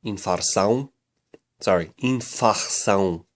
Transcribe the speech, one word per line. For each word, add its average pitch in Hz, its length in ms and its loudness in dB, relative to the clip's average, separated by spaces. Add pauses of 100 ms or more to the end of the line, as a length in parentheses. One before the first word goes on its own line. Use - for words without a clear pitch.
Infarção. 104 840 0 (680)
Sorry. 85 320 0 (100)
Infarção 104 1200 0 (100)